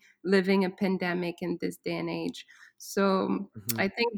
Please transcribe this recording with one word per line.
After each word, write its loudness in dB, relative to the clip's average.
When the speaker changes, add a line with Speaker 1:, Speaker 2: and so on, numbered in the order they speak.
Speaker 1:
living 4
a -4
pandemic 0
in -2
this -4
day -2
and -4
age. -6
So -2
Speaker 2:
Mm-hmm. -4
Speaker 1:
I 0
think 0